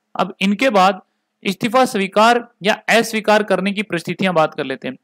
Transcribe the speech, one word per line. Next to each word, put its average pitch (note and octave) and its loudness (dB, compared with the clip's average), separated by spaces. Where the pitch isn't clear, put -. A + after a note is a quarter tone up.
अब F#3+ -4
इनके G3+ 0
बाद G3 2
इस्तीफा A#3+ 0
स्वीकार A3+ 0
या G3+ -2
अस्वीकार G#3+ 2
करने G3 -2
की G3 -6
परिस्थितियां F3+ -4
बात D#3 2
कर D3+ -6
लेते C3 -8
हैं। C3 -10